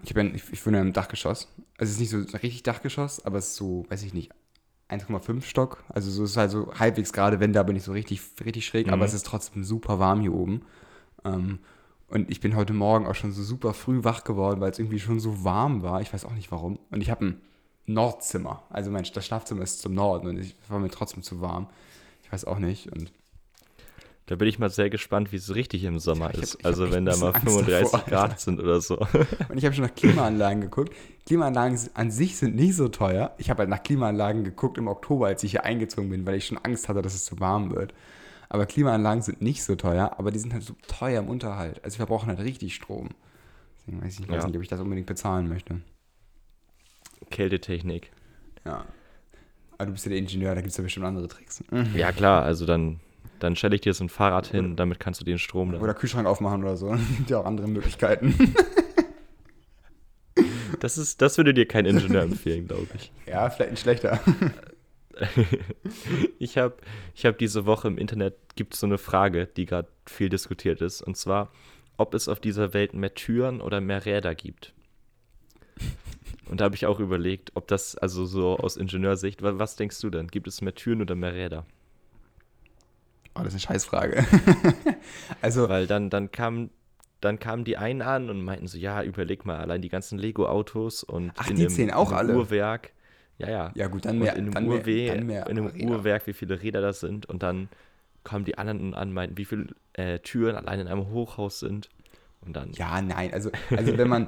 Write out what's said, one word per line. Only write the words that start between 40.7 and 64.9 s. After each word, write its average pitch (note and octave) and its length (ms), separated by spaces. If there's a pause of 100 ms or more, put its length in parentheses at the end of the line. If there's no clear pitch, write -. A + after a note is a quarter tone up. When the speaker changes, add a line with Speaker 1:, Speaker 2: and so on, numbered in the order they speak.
Speaker 1:
teuer B2 340
im G2+ 60
Unterhalt. A#2 560
Also G#2+ 160
wir A2+ 60
brauchen A2 240
halt F#2 100
richtig A2 360
Strom. - 340 (720)
Deswegen F2+ 220
weiß F#2 180
ich, F#2 100
weiß E2 140
Speaker 2:
Ja. - 40
Speaker 1:
nicht, E2+ 80
ob E2+ 60
ich F#2 80
das F#2 100
unbedingt F#2+ 280
bezahlen F#2 420
möchte. F2 320 (1500)
Speaker 2:
Kältetechnik. F2+ 840 (540)
Speaker 1:
Ja. D#2+ 200 (920)
Aber G2 100
du G2+ 40
bist G2 140
ja - 60
der F#2+ 80
Ingenieur, F#2+ 360
da F#2 60
gibt's F#2 160
ja F#2+ 60
bestimmt F#2 220
andere F#2 220
Tricks. - 340 (340)
Speaker 2:
Ja E2+ 180
klar, F#2+ 300
also E2 220
dann, D#2+ 360 (380)
dann E2+ 180
stelle G2+ 180
ich G2 60
dir G2 120
so F#2 120
ein E2+ 40
Fahrrad F#2 380
hin, F#2 200
Speaker 1:
Oder E2+ 80
Speaker 2:
damit F2+ 260
kannst F2+ 180
du F2+ 60
den F2 140
Strom F#2 340
dann E2+ 80
Speaker 1:
Oder G#2+ 120
Kühlschrank A#2+ 320
aufmachen G2+ 380
oder F#2+ 140
so. G2 160
<laughs> A#2 180
Es A#2 60
gibt B2 120
ja A#2+ 100
auch F#2 60
andere G2+ 220
Möglichkeiten. G#2+ 640 (260)
<laughs> F4+ 40 (2250)
Speaker 2:
Das - 200
ist, - 240
das C#3 140
würde C#3+ 180
dir A#2 120
kein G#2+ 180
Ingenieur F#2+ 360
empfehlen, E2+ 460
glaub F#2+ 260
ich. - 180 (140)
Speaker 1:
Ja, G#2+ 240
vielleicht - 220
ein A#2 60
schlechter. A#2+ 480
<laughs> - 40 (880)